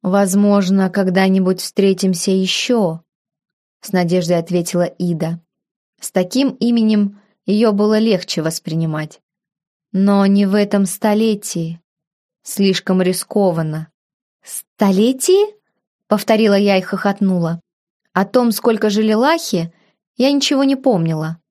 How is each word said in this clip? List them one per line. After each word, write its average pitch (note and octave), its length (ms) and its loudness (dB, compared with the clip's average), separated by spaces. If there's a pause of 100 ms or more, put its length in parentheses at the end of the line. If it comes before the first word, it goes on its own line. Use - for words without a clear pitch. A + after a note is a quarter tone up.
"Возможно, G3 880 2
когда-нибудь F#3 680 0
встретимся F#3+ 680 0
ещё", F#3+ 680 -2 (800)
с - 120 -12
надеждой F3 460 0
ответила F3 460 -2
Ида. E3 560 -6 (600)
С - 100 -14
таким A#3+ 400 0
именем A3 720 0 (260)
её G#3 260 -2
было G#3 260 0
легче G3 440 -2
воспринимать. D#3+ 760 -6 (720)
"Но G3 340 2
не G3+ 200 4
в F#3+ 80 0
этом G#3 300 2
столетии. G#3 960 -2 (640)
Слишком F#3+ 580 0
рискованно". E3+ 920 -2 (520)
"Столетии?" C4 1120 0 (500)
повторила G#3+ 480 2
я G3+ 220 2
и F#3+ 40 2
хохотнула. F#3 800 -2 (520)
О F#3+ 120 0
том, A#3 280 2
сколько A3 380 0
жили G#3+ 220 0
лахи, A3 600 -2 (440)
я C4 160 2
ничего C#4 320 0
не C4+ 120 2
помнила. E3 640 -2 (100)